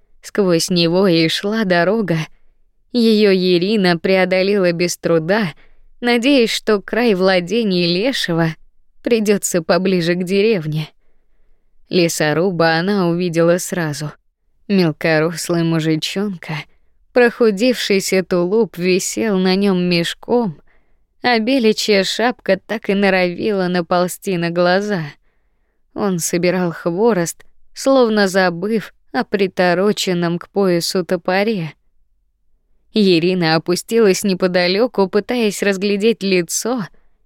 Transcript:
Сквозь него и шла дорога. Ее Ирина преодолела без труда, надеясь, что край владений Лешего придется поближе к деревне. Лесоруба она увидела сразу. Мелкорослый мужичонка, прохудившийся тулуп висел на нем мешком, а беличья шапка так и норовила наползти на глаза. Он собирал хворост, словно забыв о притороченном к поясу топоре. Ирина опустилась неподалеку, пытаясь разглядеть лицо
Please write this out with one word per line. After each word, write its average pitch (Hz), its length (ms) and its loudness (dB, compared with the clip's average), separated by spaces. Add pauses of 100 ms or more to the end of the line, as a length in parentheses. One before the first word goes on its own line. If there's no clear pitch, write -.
(220)
Сквозь 180 480 0
него 175 360 2
и 165 220 2
шла 214 360 -4
дорога. 175 540 0 (720)
Ее 214 400 4
Ирина 185 640 2
преодолела 185 720 2
без 170 260 -4
труда, 170 560 0 (460)
надеясь, 240 500 2
что 208 320 -2
край 226 320 0
владений 185 720 0
Лешего 170 680 -2 (480)
придется 208 600 0
поближе 180 520 0
к 180 100 -2
деревне. 170 640 -2 (1000)
Лесоруба 165 880 0
она 190 300 0
увидела 170 500 0
сразу. 151 540 -6 (560)
Мелкорослый 165 960 0
мужичонка, 165 880 -2 (580)
прохудившийся 220 1080 2
тулуп 180 540 -2
висел 190 640 -2
на 185 180 2
нем 196 260 0
мешком, 180 800 -2 (640)
а 240 160 2
беличья 220 640 2
шапка 214 540 -2
так - 320 -6
и 196 40 0
норовила 190 760 0
наползти 180 680 -2
на 170 140 -2
глаза. 180 520 0 (920)
Он 196 240 -2
собирал 175 540 -2
хворост, 175 720 -2 (300)
словно 226 540 2
забыв 185 640 -2 (180)
о 247 120 -2
притороченном 180 1120 0
к - 100 -12
поясу 180 560 0
топоре. 185 720 -2 (1200)
Ирина 180 640 2
опустилась 196 680 0
неподалеку, 190 840 0
пытаясь 214 540 -2
разглядеть 202 600 0
лицо 190 640 -2 (400)